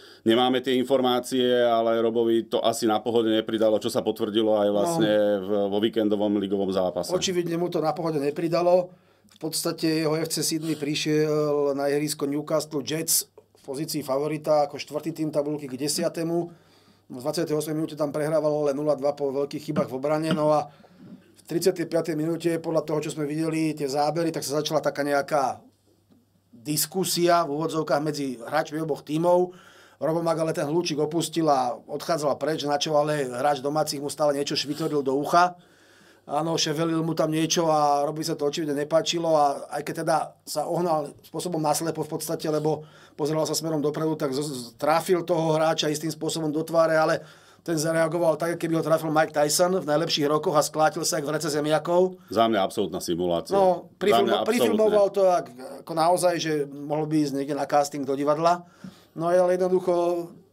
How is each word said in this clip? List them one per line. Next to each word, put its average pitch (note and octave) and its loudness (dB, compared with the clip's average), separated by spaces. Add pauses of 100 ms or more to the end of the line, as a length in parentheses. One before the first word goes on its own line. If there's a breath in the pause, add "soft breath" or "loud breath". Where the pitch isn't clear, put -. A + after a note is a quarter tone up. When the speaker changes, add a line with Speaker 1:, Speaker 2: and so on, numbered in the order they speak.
(220 loud breath)
Speaker 1:
Nemáme B2 2
tie B2+ 0
informácie, B2+ 0 (160)
ale A2+ 2
Robovi A2+ 2
to - -2
asi A#2 0
na G#2+ 2
pohode A2+ 2
nepridalo, A2 2
čo A#2+ -4
sa A#2 -2
potvrdilo G#2+ 0
aj G#2 2
Speaker 2:
No. G#2 2
Speaker 1:
vlastne G#2+ 2 (300)
v, F#2+ -6 (160)
vo G2+ -2
víkendovom G#2 0
ligovom G2 -2
zápase. F#2 -2
Speaker 2:
Očividne E3+ -2
mu E3+ -4
to E3 -2
na D#3 -2
pohode D#3+ -4
nepridalo. E3+ 0 (400 soft breath)
V - -20
podstate D#3+ -2
jeho D3+ 2
F E3 -2
C D#3 -4
Sydney D#3+ -4
prišiel D3+ 0
na C#3 0
ihrisko D3 -2
Newcastle D3+ -2
Jets - -4
v - -20
pozícii D3 -6
favorita D3+ 0
ako C#3 -12
štvrtý D3 -8
tým D#3 -4
tabuľky D3 -2
k B2+ -10
desiatému. E3 -2 (720 loud breath)
V C3 -14
dvadsiatej D3+ -4
ôsmej D#3 -4
minúte D#3 -4
tam D3 -2
prehrávalo D3+ 0
len C3+ 0
nula D3+ 2
dva C#3+ 0
po C#3 -2
veľkých C#3+ -4
chybách D3+ 0
v C3 -6
obrane. D#3 0
No D3+ 4
a D3 0 (840 loud breath)
tridsiatej E3+ 2
piatej D#3+ -2
minúte, E3 -2 (100)
podľa E3 0
toho, D#3 -2
čo D3+ -6
sme D3 -4
videli, D#3+ -2
tie D3+ -6
zábery, D3+ 0
tak D#3+ -6
sa C#3 -2
začala D3+ 0
taká C#3+ -2
nejaká C#3 0 (880)
diskusia E3+ 0
v C#3+ -4
úvodzovkách D#3 -2
medzi D3 -4
hráčmi D3 -4
oboch D3+ -4
tímov. F3 2 (460 loud breath)
Robo D#3+ 0
Mag E3 0
ale D#3+ 0
ten D#3+ -4
hľúčik E3 -2
opustil D#3+ 2
a B2+ 4
odchádzal C#3+ -2
preč, C#3+ -2
na D3 2
čo D3+ 0
ale D3+ 2
hráč C3 0
domácich D3 -2
mu C#3+ -6
stále D3 2
niečo C#3+ -2
švitoril D3 -2
do C3 0
ucha. F3 4 (720 soft breath)
Áno, D#3 -2
ševelil D#3+ 0
mu D#3+ -2
tam D#3+ 0
niečo D#3+ 0
a D3 4
Robovi D#3 -4
sa D#3+ -4
to D3 -2
očividne D3 -2
nepáčilo D#3+ 0
a D3+ 6 (240)
aj D3+ -6
keď D#3+ -6
teda D#3+ 2 (240)
sa D3 -6
ohnal D#3+ -2 (100)
spôsobom D#3+ -6
naslepo D#3 0
v D3+ -8
podstate, D#3+ -6
lebo D3+ -2 (280 loud breath)
pozeral D#3 -2
sa D3+ -2
smerom D#3 -2
dopredu, D3+ -2
tak D3+ -2
z-, C3 -4
z-, C3 -8
trafil E3 2
toho E3 0
hráča D#3+ 2
istým D3+ -4
spôsobom D#3 -4
do D3+ -2
tváre, D#3+ 2
ale D#3+ 2 (360 loud breath)
ten E3 -4
zareagoval D#3+ 2
tak, E3+ -2
keby E3 -2
ho E3 2
trafil D#3 2
Mike D#3 2
Tyson F3 2
v E3+ -4
najlepších D3+ 0
rokoch D3+ 2
a C#3+ 6
sklátil D#3 0
sa E3 -2
jak D3 -4
v D3 -4
rece D3+ -4
zemiakov. D#3 2 (100)
Speaker 1:
Za A2 4
mňa A2+ 2
absolútna F#2+ 0
simulácia. E2+ -2
Speaker 2:
No, F#3 4
Speaker 1:
Za - -20
Speaker 2:
prifilmo-, A3+ 4
Speaker 1:
mňa G#3 2
absolútne. A3 0
Speaker 2:
prifilmoval G#3+ 4
to G3 -2
ak-, F3+ 2 (260)
ako - -12
naozaj, F3 2
že D#3 -2 (120)
mohol C#3+ -4
by D#3 0
ísť C#3+ 0
niekde C#3 -4
na C#3 -4
casting D3 0
do C3+ -2
divadla. D3+ 2 (460 loud breath)
No D#3+ -4
ale F3+ 4
jednoducho F3 0 (240)